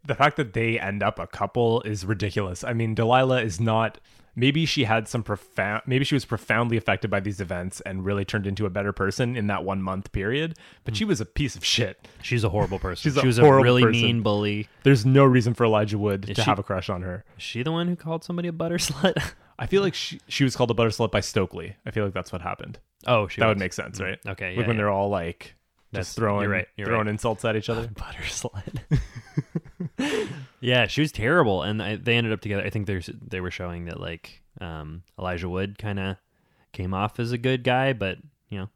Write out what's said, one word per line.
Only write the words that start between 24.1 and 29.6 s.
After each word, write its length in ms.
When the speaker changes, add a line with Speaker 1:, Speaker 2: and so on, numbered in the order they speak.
Speaker 2:
Okay, 240
Speaker 1:
Like, 60
Speaker 2:
yeah, 100
Speaker 1:
when 100
Speaker 2:
yeah. 60
Speaker 1:
they're 80
all, 200
like, 440
Speaker 2:
That's, 160
Speaker 1:
just 100
throwing, 240
Speaker 2:
you're 80
right, 160
you're 120
Speaker 1:
throwing 180
Speaker 2:
right. 60
Speaker 1:
insults 320
at 100
each 160
other. 160
Speaker 2:
<laughs> 100
Butter 280
slut. 560
<laughs> 100